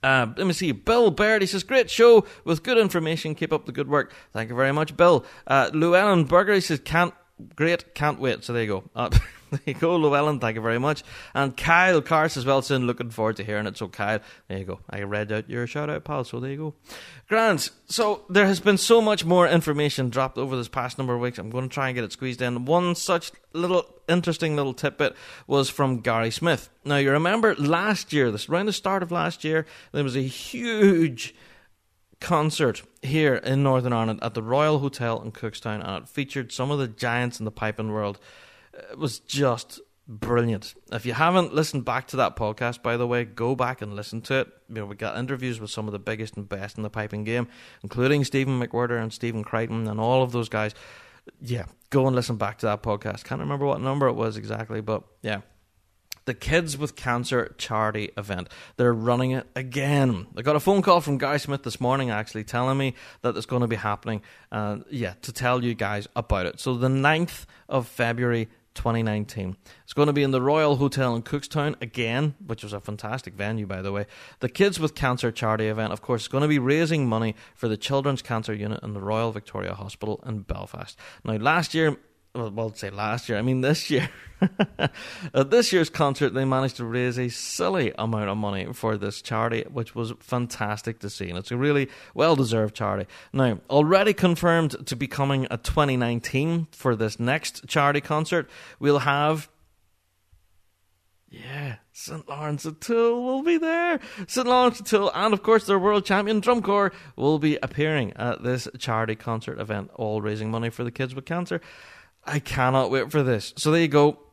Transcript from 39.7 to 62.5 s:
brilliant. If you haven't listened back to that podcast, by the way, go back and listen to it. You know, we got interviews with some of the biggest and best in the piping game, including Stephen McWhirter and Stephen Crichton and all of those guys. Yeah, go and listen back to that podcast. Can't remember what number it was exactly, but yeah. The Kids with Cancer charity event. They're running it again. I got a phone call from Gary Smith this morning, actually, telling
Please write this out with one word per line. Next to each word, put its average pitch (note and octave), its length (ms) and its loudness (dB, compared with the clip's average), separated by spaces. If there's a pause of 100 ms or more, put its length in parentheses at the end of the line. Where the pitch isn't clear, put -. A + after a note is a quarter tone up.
brilliant. A#2 640 -2 (180)
If A2 140 -8
you A#2+ 80 -4
haven't E3 400 2
listened D3 320 -2
back B2+ 220 -4
to C3 100 -6
that A#2+ 180 2
podcast, A#2 460 -4
by A#2+ 160 -2
the B2 80 0
way, A#2+ 200 -2
go A#2 300 -4
back B2+ 280 -4
and G#2 120 -10
listen G#2+ 280 -10
to C3+ 160 0
it. - 80 -2 (220)
You A2+ 60 -14
know, G#2+ 120 -8
we G#2 80 -12
got G#2+ 220 -8
interviews B2+ 420 -6
with G#2+ 100 -10
some A2 180 -6
of G#2+ 40 -6
the G2+ 80 -8
biggest G#2+ 360 -8
and G2+ 140 -12
best G2+ 280 -10
in G#2+ 60 -6
the G#2 60 -6
piping G#2+ 340 -6
game, A#2 240 -2 (360)
including C3 400 2
Stephen C3+ 360 0
McWhirter A#2+ 400 -2
and A2+ 140 -6
Stephen A2+ 300 -6
Crichton A2+ 440 -4
and G#2+ 120 -4
all B2 240 2
of B2 80 -2
those A#2+ 180 -2
guys. G#2+ 240 -2 (680)
Yeah, A#2+ 260 -6 (260)
go C3+ 160 4
and C3 80 2
listen A#2+ 220 -2
back G#2 220 -4
to - 60 -6
that G#2 160 0
podcast. G#2 420 -6
Can't C3 180 -8
remember C#3+ 240 -4
what C#3 160 0
number C3+ 260 0
it A#2 60 2
was A2 220 -4
exactly, A2 460 -8
but G#2+ 220 -4 (180)
yeah. G#2 200 -6 (840)
The B2+ 80 -4
Kids D#3 440 -2
with D3 180 -6
Cancer A#2+ 600 -2
charity G#2+ 600 -2
event. G2 320 -8 (280)
They're B2 160 4
running A#2+ 380 2
it C3 240 -4
again. C3 800 0
I G#2+ 60 -8
got D3 140 2
a D3+ 40 2
phone G3 220 4
call F3+ 200 4
from C#3+ 160 -2
Gary C#3+ 220 -2
Smith C#3 240 -6
this - 180 -8
morning, B2+ 280 0
actually, G#2+ 340 -6
telling B2+ 340 -2